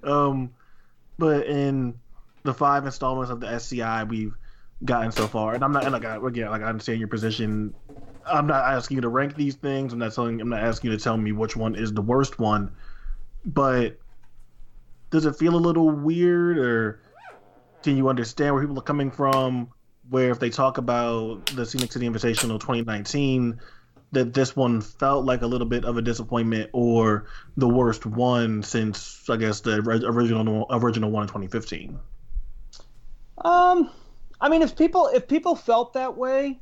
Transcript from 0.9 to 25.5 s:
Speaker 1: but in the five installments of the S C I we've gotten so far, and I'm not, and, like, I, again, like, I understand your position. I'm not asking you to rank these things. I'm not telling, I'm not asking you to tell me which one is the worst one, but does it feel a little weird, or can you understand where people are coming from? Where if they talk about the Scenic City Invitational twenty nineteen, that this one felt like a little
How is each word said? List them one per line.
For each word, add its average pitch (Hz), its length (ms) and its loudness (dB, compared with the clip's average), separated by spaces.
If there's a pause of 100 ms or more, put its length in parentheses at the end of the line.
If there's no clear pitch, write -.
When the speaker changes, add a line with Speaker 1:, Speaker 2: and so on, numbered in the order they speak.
Speaker 1:
but 151 280 2
in 135 520 0 (460)
the 135 100 0
five 143 320 2
installments 131 440 -4
of 120 100 -6
the 110 80 -8
S 117 180 -6
C 120 160 -4
I 113 220 -2
we've 110 300 -4 (500)
gotten 117 260 0
so 110 160 -2
far, 110 280 -2
and 131 100 0
I'm 143 80 2
not, 139 120 2
and, 135 80 0
like, 120 120 -4
I, 110 120 -6
again, 117 340 -4
like, 107 120 -4
I 107 40 -4
understand 113 320 -4
your 110 100 -4
position. 107 680 -2 (500)
I'm 151 220 2
not 135 180 2
asking 131 320 0
you 127 60 0
to 120 60 0
rank 139 260 0
these 143 220 -2
things. 135 360 -2
I'm 120 60 -6
not 113 160 -4
telling, 117 260 -2
I'm 117 80 -4
not 113 140 -2
asking - 280 0
you 110 60 0
to 107 60 -4
tell 113 140 2
me 107 160 0
which 110 240 -2
one 110 180 0
is 107 180 -2
the 104 80 -2
worst 127 380 2
one, 104 340 2 (720)
but 135 540 2 (1120)
does 156 160 4
it 143 100 2
feel 170 200 4
a - 20 4
little 165 320 4
weird, 175 680 2
or 113 420 0 (840)
can 139 140 2
you 135 120 4
understand 131 460 0
where 135 80 2
people 143 160 -4
are 120 40 -8
coming 143 280 -2
from? 131 580 0 (400)
Where 127 220 2
if 120 80 -2
they 120 100 -2
talk 131 300 0
about 117 680 -2
the 123 200 -6
Scenic 123 260 -4
City 120 160 -4
Invitational 113 520 -2
twenty 117 220 -4
nineteen, 120 760 -2 (520)
that 123 200 2
this 131 240 2
one 120 240 2
felt 139 460 0
like 127 160 2
a 120 40 0
little 120 200 0